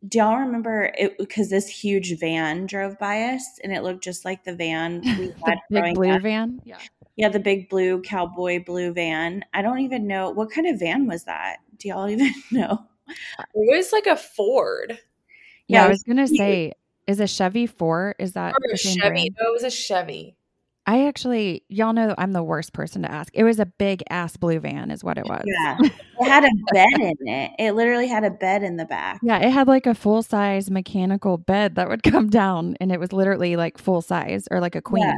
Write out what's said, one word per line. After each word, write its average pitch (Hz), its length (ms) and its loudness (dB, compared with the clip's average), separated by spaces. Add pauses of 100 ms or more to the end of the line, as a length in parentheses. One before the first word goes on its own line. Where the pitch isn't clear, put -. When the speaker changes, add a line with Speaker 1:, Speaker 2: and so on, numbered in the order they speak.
Speaker 1:
Do 220 100 0
y'all 220 200 4
remember 226 580 -2
it? - 200 -2 (140)
'Cause 214 200 -2
this 196 180 0
huge 185 520 -4
van 165 460 -2
drove 196 320 -6
by 208 240 -4
us 254 200 -4 (220)
and 196 80 -6
it 185 100 -4
looked 185 220 -6
just 180 200 -10
like 190 200 -8
the 180 100 -10
van 165 480 -4
Speaker 2:
<laughs> 226 160 -2
Speaker 1:
we 185 80 -4 (200)
Speaker 2:
The 165 60 2
Speaker 1:
had 190 60 -2 (120)
Speaker 2:
big 202 120 2
Speaker 1:
growing 175 120 0
Speaker 2:
blue 185 220 4
Speaker 1:
up. 185 60 0
Speaker 2:
van? 220 420 -2
Yeah. - 140 -20 (380)
Speaker 1:
Yeah, 214 120 4
the 202 120 0
big 196 280 0
blue 185 340 0
cowboy 180 600 -4
blue 175 280 -4
van. 170 520 -4 (100)
I 196 80 0
don't 247 180 0
even 254 260 -4
know. 190 240 -2
What 220 200 -4
kind 320 180 -2
of 262 120 0
van 185 280 0
was 170 160 -6
that? 92 340 -8 (200)
Do 202 100 -10
y'all 190 200 -6
<laughs> - 20 -2
even 247 220 0 (200)
know? 220 340 -2 (520)
Speaker 2:
Uh, - 60 -12 (100)
Speaker 3:
It 214 220 4
was 359 160 0
like 427 140 2
a 349 100 4
Ford. 208 840 -2 (680)
Speaker 2:
Yeah, - 120 0
Speaker 1:
Yeah, 202 60 8
Speaker 2:
I - 20 6
Speaker 1:
it - 20 6
Speaker 2:
was 196 100 4
Speaker 1:
was - 60 -12
Speaker 2:
gonna 262 240 2
Speaker 1:
huge. 208 100 0
Speaker 2:
say, 190 340 0 (340)
is 202 140 0
a 208 60 0
Chevy 208 400 0
four, 175 520 -2
is 185 160 -6
that 180 200 -4
Speaker 3:
Or - 140 2
Speaker 2:
the 440 60 0
Speaker 3:
a - 40 -2
Speaker 2:
same 190 220 0
Speaker 3:
Chevy. 202 100 4
Speaker 2:
brand? 175 300 -2
Speaker 3:
No, 226 80 0
it 226 40 2
was 233 120 -2
a 254 60 -2
Chevy. 180 680 -6 (500)
Speaker 2:
I 247 200 4
actually, 233 600 -2
y'all 220 240 0
know 226 260 2
I'm 190 140 0
the 175 100 0
worst 160 300 -4
person 170 300 -6
to 156 80 -4
ask. 151 240 -10
It 220 100 6
was 226 160 4
a 202 60 2
big 190 440 -2
ass 170 260 -4
blue 165 240 0
van 143 300 -6
is - 140 -8
what 175 140 -4
it - 80 -6
was. - 180 -6
Speaker 1:
Yeah. 165 320 0 (420)
It 247 100 2
had 285 160 8
a 269 60 8 (220)
bed 196 160 8 (320)
in 135 80 -8
it. 131 300 -4
It 214 140 0
literally 240 360 2
had 220 160 0
a 196 60 2
bed 190 320 -2
in 180 140 -4
the 165 100 -6
back. 87 360 -6
Speaker 2:
Yeah, 226 160 2
it 233 120 4
had, 262 180 6
like, 262 180 6
a 240 80 4
full-size 202 760 0
mechanical 190 680 0
bed 190 380 2
that 180 120 0
would 220 140 -4
<laughs> 220 220 6
come 208 60 2
down, 185 500 2
and 190 120 -2
it 180 80 -2
was 175 120 -6
literally, 190 440 2
like, 165 220 -2
full 180 240 2
size 180 480 -4
or 180 100 0
like 175 140 -2
a - 80 -6
queen - 220 0
Speaker 1:
Yeah. 175 140 2